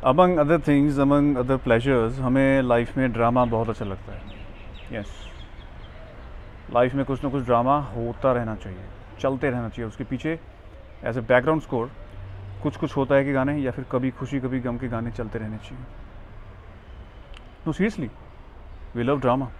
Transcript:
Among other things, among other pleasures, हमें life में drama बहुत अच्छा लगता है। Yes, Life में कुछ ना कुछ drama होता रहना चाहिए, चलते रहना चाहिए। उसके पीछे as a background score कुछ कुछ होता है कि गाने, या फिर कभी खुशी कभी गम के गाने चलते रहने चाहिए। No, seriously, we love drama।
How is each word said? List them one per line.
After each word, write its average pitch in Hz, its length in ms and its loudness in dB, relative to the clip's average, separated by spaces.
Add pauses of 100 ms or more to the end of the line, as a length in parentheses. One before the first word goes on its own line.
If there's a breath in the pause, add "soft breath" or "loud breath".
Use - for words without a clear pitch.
Among 175 340 6
other 151 200 6
things, 143 320 4
among 143 440 4
other 127 280 2
pleasures, 117 560 4
हमें 135 420 4
life 120 360 2
में 131 160 2
drama 120 320 4
बहुत 113 240 0
अच्छा 110 160 -4
लगता 98 280 -8
है। 95 80 -10 (720)
Yes, - 360 -10 (1500)
Life 120 200 6
में 135 120 2
कुछ 131 180 -2
ना 143 60 0
कुछ 135 140 0
drama 123 360 4
होता 117 540 0
रहना 117 220 0
चाहिए, 95 260 -12 (380)
चलते 147 300 0
रहना 120 200 -2
चाहिए। 113 200 -6
उसके 117 140 -10
पीछे 156 360 -4 (680)
as 113 80 -2
a 123 80 -2
background 127 460 4
score 123 220 -2 (760)
कुछ 147 140 -2
कुछ 147 200 -2
होता 139 180 4
है 139 100 6
कि 143 80 0
गाने, 135 240 2
या 135 140 -2
फिर 127 200 -6
कभी 127 200 2
खुशी 135 280 -4
कभी 127 200 -2
गम 120 180 -4
के 127 100 -4
गाने 117 240 -4
चलते 113 280 -6
रहने 107 180 -6
चाहिए। - 280 -12 (1800)
No, 156 100 -2
seriously, 185 320 0 (880)
we 117 120 2
love 143 160 2
drama। 127 220 2 (120)